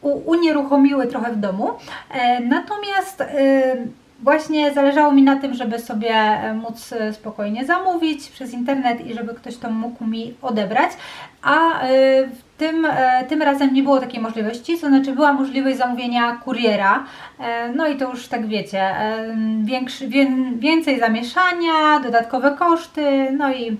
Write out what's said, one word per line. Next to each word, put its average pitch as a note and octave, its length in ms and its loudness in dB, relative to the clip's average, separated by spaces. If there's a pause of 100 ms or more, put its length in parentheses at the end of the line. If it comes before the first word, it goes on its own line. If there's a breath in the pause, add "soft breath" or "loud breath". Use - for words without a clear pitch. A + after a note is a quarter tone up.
u-, C#4+ 200 -2 (100)
unieruchomiły C#4 760 4
trochę A#3+ 240 -4
w A3 60 -4
domu. G3+ 320 -2 (440 loud breath)
E, B3 260 2
natomiast, F#4+ 840 -2
e, - 60 -4 (920)
właśnie D4+ 540 2
zależało C#4+ 380 4
mi C#4 120 8
na C#4 120 6
tym, C4+ 180 -4
żeby A#3 260 -4
sobie, A3+ 360 -4
e, G#3+ 380 0
móc, A#3 400 -10
e, G#3+ 200 -4
spokojnie G#3+ 520 -6
zamówić E4+ 640 -2
przez C4 240 -14
internet B3+ 540 -2
i A#3 60 -10
żeby A#3 200 -8
ktoś A#3 240 -14
to A#3 120 -8
mógł A3+ 360 -6
mi A3+ 360 -6
odebrać, A3 480 0 (520 loud breath)
a, D#4+ 400 2
e, C4 60 -2 (400)
w - 300 -18
tym, D#4+ 280 0
e, B3+ 440 2
tym D4+ 120 0
razem C#4 320 2
nie C4+ 100 4
było C#4 160 4
takiej B3 220 -8
możliwości, A3 560 -4
to D#4 100 -4
znaczy C4+ 240 4
była C#4+ 220 4
możliwość C4+ 440 -2
zamówienia A#3+ 680 -2
kuriera, A3+ 600 2 (360 loud breath)
e, A#3 300 -6
no D4+ 180 0
i C#4+ 100 -2
to C4 120 -2
już A#3+ 180 -12
tak A3 200 -4
wiecie, G3+ 340 -4
e, A3 540 -2 (280)
większy-, B3+ 440 -4
wię-, C4 520 2
więcej D4+ 400 2
zamieszania, D4+ 1040 2
dodatkowe B3+ 480 0
koszty, C#4+ 840 0
no C#4 160 0
i A#3 260 -4